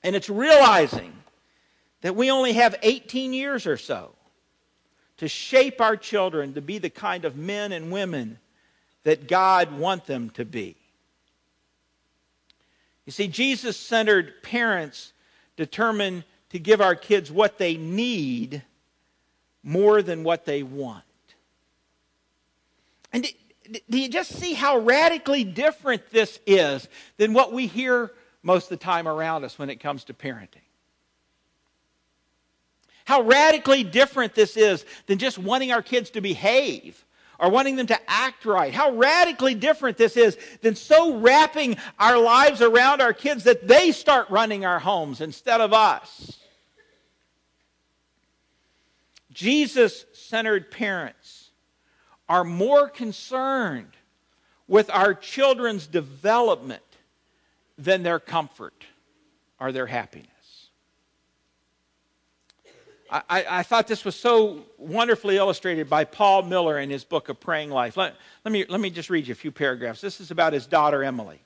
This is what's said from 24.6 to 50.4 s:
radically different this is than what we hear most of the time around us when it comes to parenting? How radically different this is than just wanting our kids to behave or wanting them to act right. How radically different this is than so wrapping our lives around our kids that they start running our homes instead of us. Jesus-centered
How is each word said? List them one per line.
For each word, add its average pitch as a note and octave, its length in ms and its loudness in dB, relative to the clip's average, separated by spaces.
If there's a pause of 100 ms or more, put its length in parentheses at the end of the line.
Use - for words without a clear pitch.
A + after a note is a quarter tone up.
radically C#4 640 2
different A#3 680 -2
this A3 380 0
is D#3 400 2 (300)
than G#3+ 160 2
what A#3+ 180 4
we B3 160 -6
hear B3 440 -2 (300)
most F3+ 220 0
of F3 160 -12
the - 40 -20
time E3+ 240 -4
around D#3+ 360 -4
us - 160 -16
when C#3 100 -10
it B2+ 100 -14
comes C#3 260 -10
to - 80 -20
parenting? A2+ 520 -16 (2500)
How C4+ 160 4
radically C4+ 600 4
different A#3 500 0
this G#3+ 240 0
is G#3 280 2 (200)
than G3 140 -2
just B3 180 -4
wanting B3 340 -2
our A#3 120 -2
kids B3 280 -4
to A3 100 -8
behave G3 840 -2 (340)
or F3 100 2
wanting C4+ 260 2
them B3+ 120 -4
to A3+ 200 0
act B3 380 -4
right. A3+ 280 0
How C#4 180 0
radically C4 640 2
different B3+ 440 -2
this A3+ 200 2
is A3+ 200 4 (240)
than A3 140 0
so D#4 420 4
wrapping C#4 600 4 (220)
our A#3 180 6
lives A#3+ 440 6
around B3 400 6
our A#3+ 120 2
kids C#4 300 -4
that A3 240 4
they D#4 240 8
start C4 380 2
running G#3 360 0
our F3+ 140 0
homes D3 420 -4
instead A3+ 400 -2
of G#3 120 2
us. - 640 0 (3000)
Jesus-centered A3 1400 -2